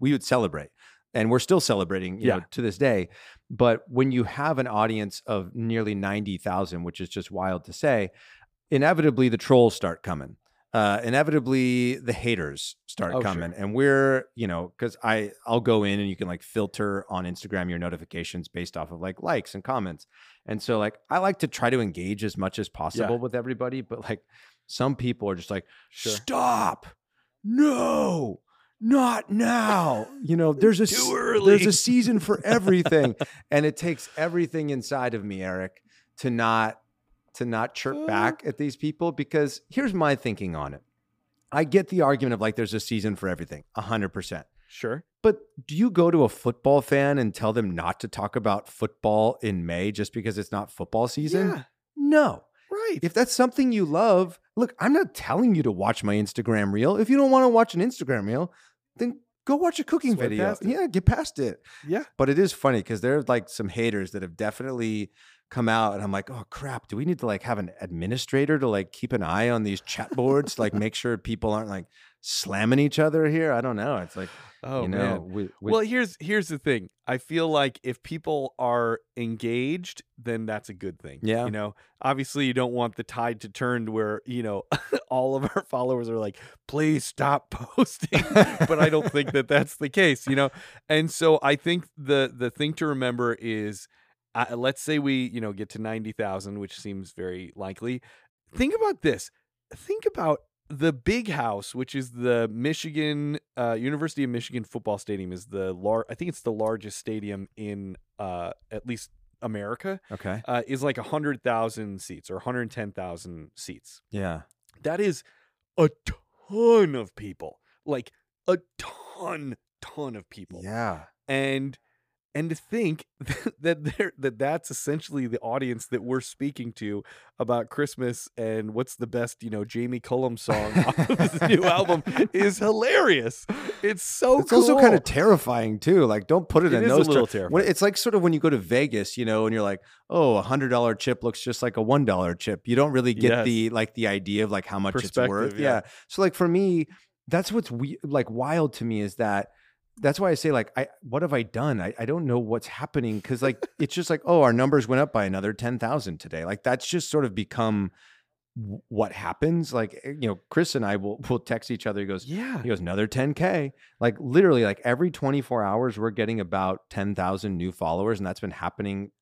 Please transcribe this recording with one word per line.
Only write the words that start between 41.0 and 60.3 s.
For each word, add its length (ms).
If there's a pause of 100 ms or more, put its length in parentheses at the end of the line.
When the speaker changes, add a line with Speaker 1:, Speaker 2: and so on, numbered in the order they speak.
Speaker 1:
I 120
get 240
the 140
argument 320
of, 60
like, 160
there's 180
a 60
season 360
for 120
everything, 360 (100)
a 80
hundred 280
percent. 360 (220)
Speaker 2:
Sure. 360 (180)
Speaker 1:
But 180 (260)
do 100
you 140
go 200
to 140
a 40
football 520
fan 380
and 160
tell 180
them 220
not 260
to 80
talk 280
about 320
football 720
in 240
May 260
just 200
because 260
it's 140
not 180
football 380
season? 420
Speaker 2:
Yeah. 120 (340)
Speaker 1:
No. 480 (260)
Speaker 2:
Right. 320
Speaker 1:
If 120
that's 180
something 400
you 120
love, 540 (180)
look, 220
I'm 140
not 220
telling 420
you 80
to 80
watch 320
my 100
Instagram 580
reel. 240
If 140
you 60
don't 160
wanna 160
watch 260
an 60
Instagram 460
reel, 260 (440)
then 240 (240)
go 120
watch 240
a 40
cooking 300
Speaker 2:
Swipe 160